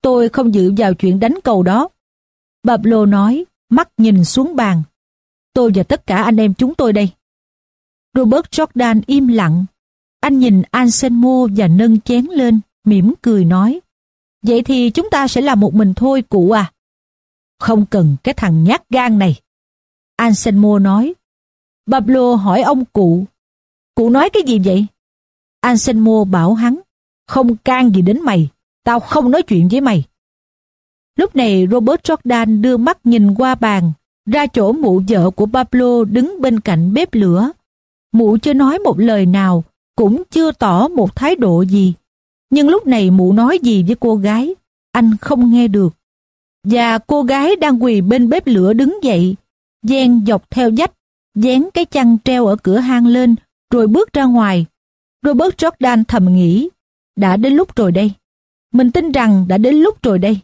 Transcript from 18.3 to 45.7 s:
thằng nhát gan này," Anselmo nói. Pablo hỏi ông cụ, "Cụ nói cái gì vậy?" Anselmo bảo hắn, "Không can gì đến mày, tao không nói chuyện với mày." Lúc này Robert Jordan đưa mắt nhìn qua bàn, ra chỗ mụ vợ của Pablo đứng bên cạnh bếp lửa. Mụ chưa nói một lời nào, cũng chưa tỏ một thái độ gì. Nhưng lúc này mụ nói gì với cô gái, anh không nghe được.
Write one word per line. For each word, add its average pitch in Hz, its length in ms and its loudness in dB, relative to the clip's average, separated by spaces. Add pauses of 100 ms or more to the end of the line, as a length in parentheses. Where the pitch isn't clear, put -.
thằng 160 300 0
nhát 208 260 -2
gan 240 300 0
này," 175 220 -2 (720)
Anselmo 208 640 0
nói. 208 340 0 (800)
Pablo 247 440 0
hỏi 196 260 0
ông 262 240 -2
cụ, 180 400 0 (680)
"Cụ 233 140 0
nói 285 200 2
cái 415 140 -2
gì 240 160 0
vậy?" 190 260 0 (760)
Anselmo 220 640 0
bảo 185 300 0
hắn, 240 260 -2 (480)
"Không 240 300 -2
can 254 380 0
gì 190 60 2
đến 208 200 0
mày, 185 280 -2 (340)
tao 233 160 -2
không 247 320 -2
nói 320 120 0
chuyện 175 240 0
với 247 140 0
mày." 208 220 0 (1120)
Lúc 359 200 -2
này 196 360 0
Robert 247 300 0
Jordan 226 600 -2
đưa 247 160 0
mắt 277 260 -2
nhìn 208 320 2
qua 254 200 -2
bàn, 196 360 -2 (340)
ra 294 220 -2
chỗ 208 240 0
mụ 220 360 0
vợ 190 220 0
của 208 160 -2
Pablo 247 580 0
đứng 262 380 -2
bên 240 180 0
cạnh 180 340 -2
bếp 320 200 -2
lửa. 208 380 0 (600)
Mụ 220 260 2
chưa 285 160 -2
nói 277 260 0
một 320 200 -2
lời 214 260 2
nào, 180 380 0 (320)
cũng 233 360 0
chưa 320 200 0
tỏ 202 360 0
một 240 280 -4
thái 311 200 -2
độ 185 300 0
gì. 185 280 0 (560)
Nhưng 294 200 2
lúc 392 180 0
này 208 240 0
mụ 185 220 2
nói 254 260 2
gì 220 240 0
với 214 160 -2
cô 220 160 0
gái, 220 400 -4 (360)
anh 226 300 0
không 247 300 0
nghe 240 160 2
được. 190 260 0 (720)